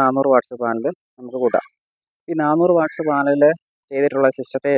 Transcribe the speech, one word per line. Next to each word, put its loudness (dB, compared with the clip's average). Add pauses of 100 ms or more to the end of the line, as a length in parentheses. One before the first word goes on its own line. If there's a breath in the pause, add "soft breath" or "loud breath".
നാനൂറ് 2
വാട്ട്സ് 0
പാനൽ -4 (340)
നമുക്ക് -12
കൂട്ടാം. 0 (640)
ഈ -6
നാനൂറ് 2
വാട്ട്സ് -4
പാനലിൽ 0 (480)
ചെയ്തിട്ടുള്ള 0
സിസ്റ്റത്തെ -4